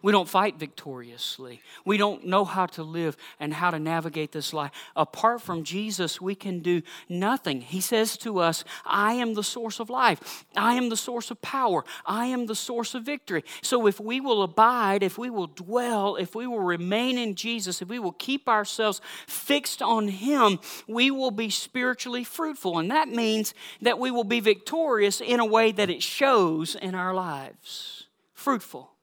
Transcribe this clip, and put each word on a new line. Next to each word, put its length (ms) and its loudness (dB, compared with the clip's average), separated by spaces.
We 100 4
don't 160 6
fight 320 2
victoriously. 1000 -12
We 100 4
don't 300 0
know 180 4
how 220 0
to 180 -10
live 320 -2
and 140 -4
how 180 2
to 80 -2
navigate 540 -2
this 180 -6
life. 200 -4
Apart 440 2
from 220 -6
Jesus, 560 -4
we 160 -4
can 240 -6
do 220 2
nothing. 540 0
He 180 -6
says 380 2
to 220 -2
us, 260 2
"I 280 2
am 220 -2
the 80 -2
source 360 -6
of 100 -8
life. 540 0
I 160 4
am 160 0
the 80 -2
source 340 -6
of 100 -12
power. 440 0
I 200 0
am 220 -2
the 60 -4
source 400 -4
of 100 -6
victory." 420 -4
So 260 4
if 100 4
we 220 -4
will 240 2
abide, 600 4
if 140 0
we 120 -4
will 180 -2
dwell, 680 0
if 180 -6
we 100 -6
will 140 -4
remain 580 0
in 180 -2
Jesus, 460 -6
if 60 -10
we 120 -6
will 120 -4
keep 380 -4
ourselves 500 2
fixed 560 -2
on 280 2
him, 500 2
we 260 2
will 200 0
be 180 -4
spiritually 760 -4
fruitful. 520 -4
And 140 0
that 160 2
means 460 0
that 180 2
we 120 0
will 140 0
be 160 0
victorious 800 2
in 180 2
a 60 4
way 260 6
that 180 2
it 140 -4
shows 720 4
in 180 -6
our 200 -2
lives. 880 -8
Fruitful. 580 -4